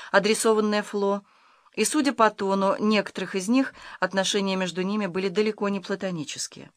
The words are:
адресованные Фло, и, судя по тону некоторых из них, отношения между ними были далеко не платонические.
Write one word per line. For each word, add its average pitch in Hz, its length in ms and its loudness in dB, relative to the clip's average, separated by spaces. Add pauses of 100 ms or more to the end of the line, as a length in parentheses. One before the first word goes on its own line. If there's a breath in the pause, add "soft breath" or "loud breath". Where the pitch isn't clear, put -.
(120 loud breath)
адресованные 208 720 4
Фло, 202 400 -2 (520 soft breath)
и, 214 100 0
судя 285 280 2
по 220 180 4
тону 196 480 0
некоторых 202 560 0
из 190 140 -4
них, 254 260 2 (260 loud breath)
отношения 190 560 0
между 185 260 -4
ними 202 240 -2
были 185 220 -2
далеко 208 400 0
не 196 120 -2
платонические. 185 960 -8